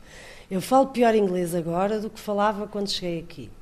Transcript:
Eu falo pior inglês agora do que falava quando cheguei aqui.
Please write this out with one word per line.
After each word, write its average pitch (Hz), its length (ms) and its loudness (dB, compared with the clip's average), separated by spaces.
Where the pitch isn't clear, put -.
Eu 190 100 -2
falo 262 280 4
pior 233 260 4
inglês 180 400 2
agora 180 440 0
do 214 120 -6
que - 100 -16
falava 208 460 0
quando 202 240 -4
cheguei 170 300 -4
aqui. 117 300 -14